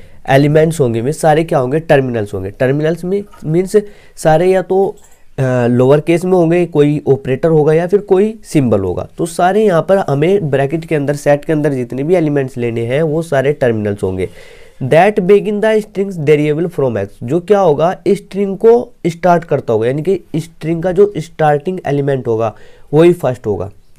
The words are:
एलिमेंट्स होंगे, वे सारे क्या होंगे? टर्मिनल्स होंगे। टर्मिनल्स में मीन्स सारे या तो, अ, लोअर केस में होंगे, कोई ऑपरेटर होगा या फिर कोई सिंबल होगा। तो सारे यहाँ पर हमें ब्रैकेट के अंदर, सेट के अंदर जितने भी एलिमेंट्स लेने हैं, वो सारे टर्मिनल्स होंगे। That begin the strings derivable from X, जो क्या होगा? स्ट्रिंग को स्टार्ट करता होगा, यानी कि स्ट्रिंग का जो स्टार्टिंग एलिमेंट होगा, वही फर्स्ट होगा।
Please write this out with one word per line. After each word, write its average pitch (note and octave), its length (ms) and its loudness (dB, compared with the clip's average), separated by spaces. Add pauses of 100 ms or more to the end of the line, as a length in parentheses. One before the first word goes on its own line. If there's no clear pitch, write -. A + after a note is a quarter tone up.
(300)
एलिमेंट्स D3+ 500 2
होंगे, A#2 220 0
वे C3+ 120 -4
सारे D#3 300 2
क्या D#3+ 160 -2
होंगे? C3 200 -2
टर्मिनल्स B2+ 540 0
होंगे। F#2+ 160 -8
टर्मिनल्स D3+ 540 -2
में G3 200 -4 (220)
मीन्स F3+ 320 0 (380)
सारे D#3+ 320 2
या F#3 140 2
तो, F#3+ 340 -2 (440)
अ, B2+ 280 0
लोअर B2+ 340 4
केस E3+ 240 0
में F#3 80 2
होंगे, F3 320 2
कोई D3 420 0
ऑपरेटर C3 420 0
होगा D#3 240 2
या E3+ 140 0
फिर G3 120 0
कोई G#3 440 0
सिंबल A#2+ 360 0
होगा। F2+ 280 -6 (100)
तो D#3+ 80 -4
सारे F#3+ 400 0
यहाँ E3+ 160 2
पर F#3+ 160 0
हमें E3 520 0
ब्रैकेट C#3 360 -2
के E3 100 -4
अंदर, C#3+ 200 -2
सेट C#3+ 300 0
के E3 80 -2
अंदर D3 200 0
जितने B2+ 300 -6
भी E3+ 120 0
एलिमेंट्स C#3+ 420 -2
लेने A#2 240 -4
हैं, B2+ 220 -2
वो D#3+ 180 -2
सारे C#3+ 320 0
टर्मिनल्स G#2+ 500 -2
होंगे। F#2 260 -4 (540)
That E3+ 360 4
begin G3+ 420 2
the A3 240 0
strings G3 320 -6
derivable D3+ 520 0 (100)
from B2+ 180 0
X, G2 100 -4 (160)
जो C#3 160 -2
क्या G3 200 2
होगा? E3 380 2 (100)
स्ट्रिंग G3 500 -4
को A#3 320 4 (180)
स्टार्ट F3 360 0
करता C3 300 -2
होगा, A2 140 0
यानी C#3+ 140 -2
कि F#3 180 -2 (160)
स्ट्रिंग D#3+ 480 -6
का F#3 80 -2
जो G3+ 260 2
स्टार्टिंग D#3 680 -2
एलिमेंट C#3 420 -2
होगा, A2+ 280 -2 (380)
वही E3+ 200 6
फर्स्ट B2+ 340 -4
होगा। F#2+ 240 -4 (280)